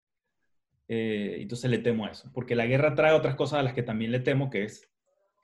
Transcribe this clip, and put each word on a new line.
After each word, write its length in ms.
Eh, 520
entonces 300
le 100
temo 260
a 60
eso, 220
porque 220
la 100
guerra 300
trae 180
otras 220
cosas 240
a 40
las 100
que 100
también 280
le 100
temo, 280
que 140
es 280